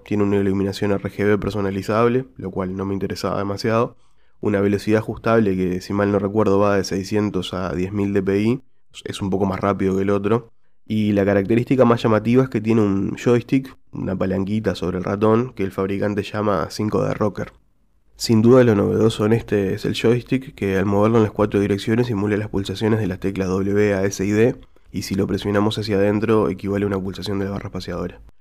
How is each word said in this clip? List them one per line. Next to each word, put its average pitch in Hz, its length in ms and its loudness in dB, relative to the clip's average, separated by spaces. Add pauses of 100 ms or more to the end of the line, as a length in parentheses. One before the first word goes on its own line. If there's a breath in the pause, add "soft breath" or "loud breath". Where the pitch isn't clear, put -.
tiene 104 180 0
una 101 120 2
iluminación 98 560 0
R 98 180 -2
G 101 160 -2
B 104 140 4
personalizable, 104 960 0
lo 92 160 -10
cual 92 260 -6
no 95 80 -4
me 98 80 -4
interesaba 98 460 -4
demasiado, 110 580 -2 (440)
una 101 200 0
velocidad 101 380 2
ajustable 110 580 0
que, 92 240 -2
si - 100 -10
mal 101 200 2
no 101 80 4
recuerdo, 98 400 2
va 101 180 4
de 95 60 0
seiscientos 95 720 -2
a 92 180 -4
diez 92 180 -4
mil 101 220 -2
D 98 80 2
P 98 180 2
I, 117 220 0 (420)
es - 200 -8
un 98 80 -2
poco 98 160 0
más 95 120 -4
rápido 98 360 0
que 95 80 0
el 98 80 0
otro, 101 400 0 (340)
y 107 280 0
la 98 120 2
característica 110 580 2
más 117 200 4
llamativa 117 400 4
es 131 60 -2
que 117 120 -2
tiene 113 200 2
un 98 360 0
joystick, 127 580 0 (160)
una 92 240 -6
palanquita 98 600 -2
sobre 90 240 -4
el 90 40 -8
ratón, 110 500 0
que 98 100 -4
el 95 80 -4
fabricante 101 500 -2
llama 101 480 -2
cinco 104 340 -2
D 101 120 -2
Rocker. - 360 -4 (680)
Sin 110 240 2
duda 123 220 8
lo 117 100 4
novedoso 101 520 2
en 107 80 4
este 101 400 -2
es 104 120 -8
el 101 80 -2
joystick, 120 600 -2
que 95 220 -2
al 95 80 2
moverlo 104 320 4
en 113 60 6
las 104 80 0
cuatro 104 280 0
direcciones 107 480 0
simula 104 300 -2
las 107 120 -4
pulsaciones 104 500 -2
de 107 80 -2
las 92 120 -6
teclas 98 280 -2
W, 101 460 2
A, 98 120 0
S 98 200 -2
y 104 60 0
D, 113 280 2 (300)
y 90 140 -6
si - 100 -6
lo 95 140 0
presionamos 104 500 0
hacia 107 200 -2
adentro 104 520 2
equivale 98 360 -2
a - 20 0
una 98 120 -2
pulsación 95 380 -6
de 98 80 -2
la 98 60 -4
barra 101 160 -8
espaciadora. 90 540 -8 (200)